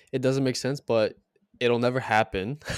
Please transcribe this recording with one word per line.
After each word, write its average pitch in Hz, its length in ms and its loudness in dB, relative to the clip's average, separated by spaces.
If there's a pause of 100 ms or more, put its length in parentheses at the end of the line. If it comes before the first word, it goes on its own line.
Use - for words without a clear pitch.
(120)
It 131 100 -4
doesn't 135 200 0
make 127 140 -2
sense, 135 240 -4
but 110 340 0 (460)
it'll 120 180 4
never 123 220 0
happen 110 580 0 (200)